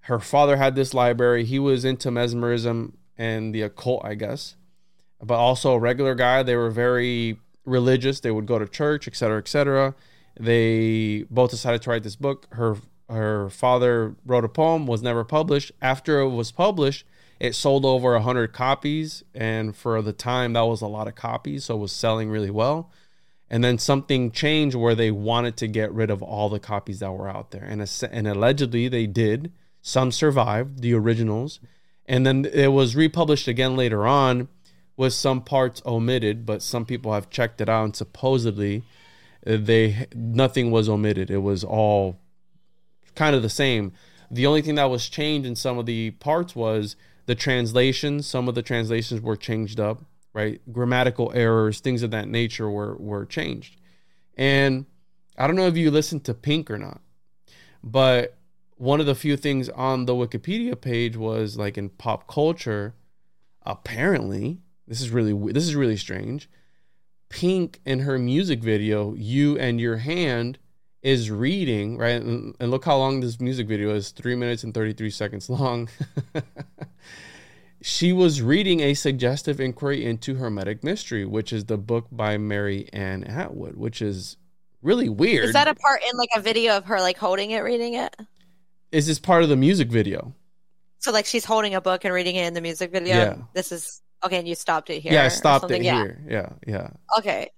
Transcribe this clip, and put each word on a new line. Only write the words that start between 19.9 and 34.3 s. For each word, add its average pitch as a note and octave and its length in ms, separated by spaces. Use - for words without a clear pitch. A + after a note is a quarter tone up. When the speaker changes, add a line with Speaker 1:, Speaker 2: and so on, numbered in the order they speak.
Speaker 1:
the G#2+ 120
time, B2 400
that A#2 80
was A2+ 200
a G#2+ 60
lot G#2+ 200
of - 80
copies, C3 500
so A#2 100
it G#2+ 40
was G2+ 120
selling A2 380
really G#2+ 200
well. C3+ 400
And A#2 140
then B2 140
something C3+ 540
changed D3+ 440
where A#2 200
they A2 160
wanted A2+ 460
to A2+ 100
get G#2+ 260
rid A2 160
of G2+ 140
all G#2 260
the G#2 100
copies G2+ 400
that F#2+ 120
were G2 180
out G#2 220
there. G2 120
And, G#2 180
and G#2+ 160
allegedly, A#2+ 600
they A#2 200
did. A#2 440
Some B2+ 300
survived, C3+ 680
the A#2+ 120
originals. A2+ 680
And B2+ 200
then C3+ 200
it C#3 280
was C3 220
republished D#3 520
again C3 300
later A2 280
on C3 440